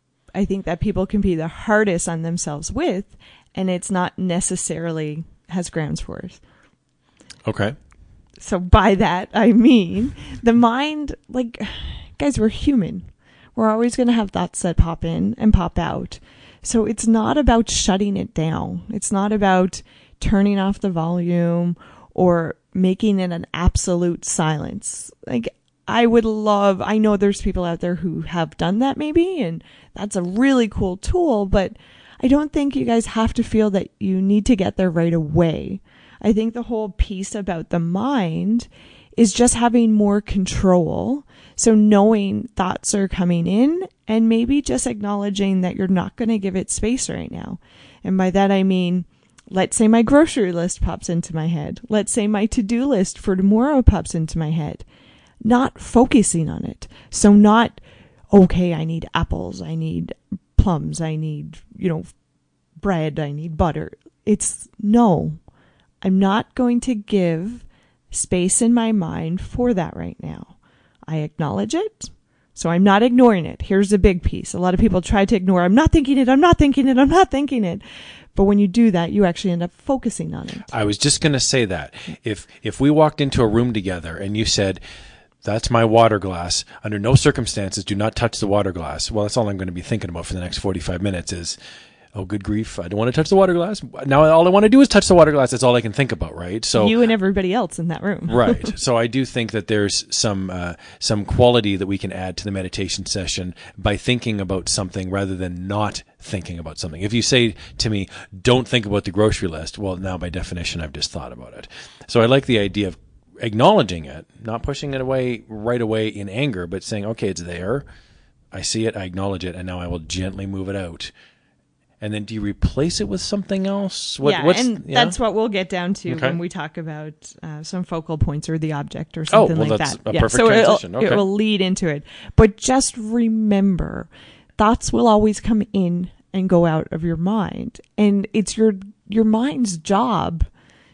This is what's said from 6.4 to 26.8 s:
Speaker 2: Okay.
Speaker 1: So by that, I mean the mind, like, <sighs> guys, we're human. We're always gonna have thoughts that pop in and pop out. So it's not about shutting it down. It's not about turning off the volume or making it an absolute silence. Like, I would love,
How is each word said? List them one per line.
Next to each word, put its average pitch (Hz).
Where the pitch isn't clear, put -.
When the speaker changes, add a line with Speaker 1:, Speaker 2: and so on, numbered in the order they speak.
Speaker 2:
Okay. 110
Speaker 1:
So 190
by 190
that, 180
I 240
mean 220
the 233
mind, 269
like, 240
<sighs> -
guys, 285
we're 220
human. 214
We're 220
always 233
gonna 247
have 214
thoughts 180
that 170
pop 165
in 170
and 214
pop 185
out. -
So 220
it's 220
not 226
about 233
shutting 202
it 180
down. 165
It's -
not 208
about 185
turning 202
off 196
the 202
volume 170
or 170
making 190
it 180
an 170
absolute 175
silence. -
Like, 233
I 233
would 233
love, 208